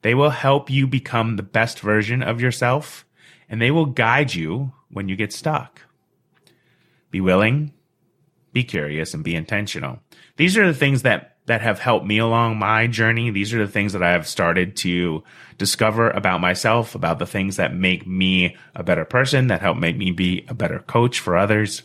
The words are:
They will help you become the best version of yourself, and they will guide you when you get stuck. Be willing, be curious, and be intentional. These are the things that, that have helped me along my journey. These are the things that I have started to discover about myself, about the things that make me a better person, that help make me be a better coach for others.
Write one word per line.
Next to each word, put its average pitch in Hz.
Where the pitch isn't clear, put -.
They -
will 139
help 139
you 135
become 117
the -
best -
version 107
of 117
yourself, 127
and 110
they 123
will 160
guide 127
you 90
when 98
you 95
get 104
stuck. -
Be 92
willing, 110
be 123
curious, 78
and 78
be 82
intentional. 82
These 185
are 208
the 156
things 139
that, -
that 113
have 110
helped -
me 104
along 113
my 110
journey. 117
These 98
are 110
the 98
things 101
that 90
I 87
have 85
started 90
to 87
discover 110
about 92
myself, 110
about 85
the 87
things 98
that -
make 90
me 92
a -
better 82
person, 131
that 95
help 92
make 85
me 92
be 90
a -
better 90
coach 120
for 87
others. 107